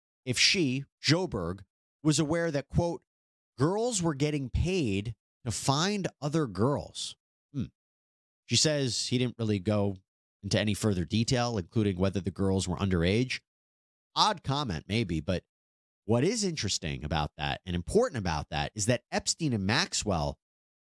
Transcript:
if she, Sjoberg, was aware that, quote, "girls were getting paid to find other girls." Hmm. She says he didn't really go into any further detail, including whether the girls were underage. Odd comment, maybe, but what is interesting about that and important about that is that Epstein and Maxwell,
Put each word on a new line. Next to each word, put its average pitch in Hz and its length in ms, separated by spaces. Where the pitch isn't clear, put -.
if 127 160
she, 139 460
Sjoberg, 107 600
was 147 160
aware 165 320
that, 139 180
quote, 170 320
"girls 202 460
were 165 120
getting 139 360
paid 123 640
to 117 80
find 175 560
other 147 280
girls." 104 640
Hmm. 127 120
She 120 100
says 143 500
he 123 120
didn't 123 200
really 107 220
go 101 380
into 101 160
any 104 160
further 95 300
detail, 117 540
including 101 380
whether 95 240
the 87 120
girls 95 340
were 90 100
underage. 95 640
Odd 180 260
comment, 135 460
maybe, 92 320
but 87 240
what 117 160
is 208 220
interesting 92 580
about 73 340
that 71 300
and 87 80
important 180 460
about 85 300
that 78 260
is 104 100
that 123 240
Epstein 165 420
and 98 140
Maxwell, 98 720